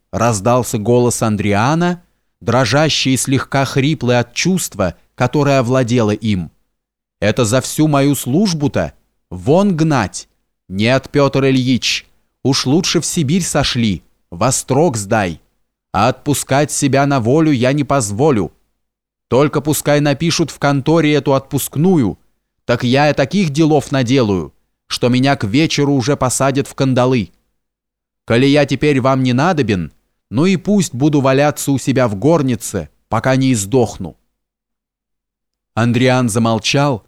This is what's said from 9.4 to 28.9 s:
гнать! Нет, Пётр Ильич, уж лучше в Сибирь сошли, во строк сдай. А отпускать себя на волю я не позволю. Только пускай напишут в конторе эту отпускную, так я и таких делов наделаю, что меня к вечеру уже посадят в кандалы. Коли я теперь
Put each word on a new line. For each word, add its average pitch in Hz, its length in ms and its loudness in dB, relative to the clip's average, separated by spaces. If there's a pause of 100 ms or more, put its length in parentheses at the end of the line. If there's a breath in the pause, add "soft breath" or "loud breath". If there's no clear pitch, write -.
гнать! 151 520 -2 (400)
Нет, 113 420 0
Пётр 135 360 2
Ильич, 131 640 0 (360)
уж 127 220 0
лучше 165 360 0
в - 40 -6
Сибирь 175 380 -2
сошли, 117 600 -2 (260)
во 87 220 -2
строк 139 460 0
сдай. 98 440 -4 (520)
А 104 160 2
отпускать 139 640 -2
себя 139 340 0
на 139 140 0
волю 151 320 2
я 127 220 2
не 147 100 0
позволю. 117 680 0 (760)
Только 143 320 2
пускай 147 380 0
напишут 147 520 -2
в - 80 -18
конторе 147 540 2
эту 139 200 0
отпускную, 139 840 0 (480)
так 120 180 -2
я 135 260 2
и 139 40 2
таких 160 360 0
делов 151 420 0
наделаю, 113 640 0 (340)
что - 220 -2
меня 131 260 2
к - 80 -6
вечеру 143 500 0
уже 135 220 0
посадят 131 520 -2
в - 80 -20
кандалы. 127 560 0 (960)
Коли 120 200 2
я 143 200 4
теперь 143 360 0